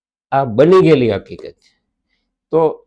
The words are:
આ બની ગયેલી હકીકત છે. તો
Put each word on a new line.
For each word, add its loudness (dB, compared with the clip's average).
આ -2
બની 2
ગયેલી 2
હકીકત -10
છે. -20
તો -4